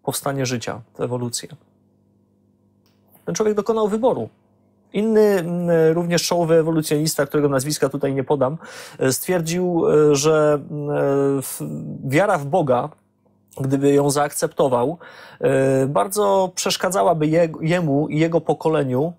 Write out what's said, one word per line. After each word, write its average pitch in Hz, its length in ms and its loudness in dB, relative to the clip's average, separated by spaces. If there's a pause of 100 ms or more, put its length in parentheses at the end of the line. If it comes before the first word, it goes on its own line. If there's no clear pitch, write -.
powstanie 139 420 -4
życia, 120 360 -6 (160)
w - 40 -8
ewolucję". 120 480 -6 (1800)
Ten 170 100 -4
człowiek 214 200 2
dokonał 220 320 0
wyboru. 196 420 0 (640)
Inny, 214 280 2
mm, 175 480 2 (240)
również 170 340 0
czołowy 170 280 2
ewolucjonista, 156 720 0
którego 147 240 0
nazwiska 139 400 0
tutaj 139 240 -4
nie 135 100 -2
podam, 139 340 0 (420)
e, 131 140 0
stwierdził, 175 760 -2
e, 151 260 6
że, 151 440 2 (120)
mm, 147 180 -8
e, 139 520 0
w-, - 220 -10 (420)
wiara 175 320 2
w 143 80 -6
Boga, 143 440 0 (720)
gdyby 139 320 2
ją 143 160 4
zaakceptował, 147 880 0 (440)
e, 135 460 2
bardzo 196 680 0
przeszkadzałaby 185 720 0
je-, 160 240 2 (100)
jemu 156 480 0
i 151 100 -2
jego 165 220 2
pokoleniu 147 760 -2